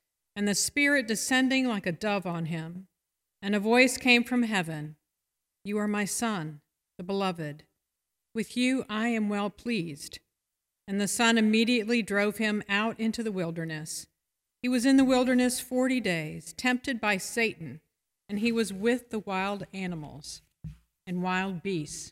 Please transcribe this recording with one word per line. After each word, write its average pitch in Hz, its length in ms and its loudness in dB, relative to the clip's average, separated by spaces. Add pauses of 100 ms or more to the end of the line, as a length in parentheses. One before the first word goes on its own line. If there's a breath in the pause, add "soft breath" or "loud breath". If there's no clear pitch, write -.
(360)
and 202 100 0
the 208 80 2
Spirit 285 540 2
descending 262 640 2
like 208 160 -2
a 180 80 0
dove 202 320 -2
on 170 220 -4
him. 170 400 -8 (540)
And 202 140 0
a 202 60 0
voice 247 340 4
came 240 300 4
from 247 180 0
heaven, 160 540 -4 (680)
"You 202 140 -4
are 208 100 0
my 208 160 0
Son, 175 560 -4 (380)
the 175 80 -12
Beloved. 175 580 -4 (720)
With 226 220 -4
you 254 320 2
I 214 180 -2
am 220 220 0
well 208 200 -2
pleased." 170 680 -6 (680)
And 202 140 -2
the 202 80 0
Son 233 300 4
immediately 220 640 4
drove 202 380 0
him 214 280 0
out 208 320 -2
into 220 240 -2
the 220 80 -2
wilderness. 165 760 -6 (560)
He 247 60 0
was 254 180 2
in 269 100 8
the 269 80 8
wilderness 247 540 4
forty 254 420 0
days, 165 500 -4
tempted 254 480 -2
by 208 180 2
Satan, 165 640 -4 (480)
and 202 120 -4
he 233 120 2
was 220 220 0
with 233 380 0
the 220 80 -4
wild 196 520 -4
animals 175 680 -8 (640)
and 180 160 -4
wild 185 400 -2
beasts, 175 500 -6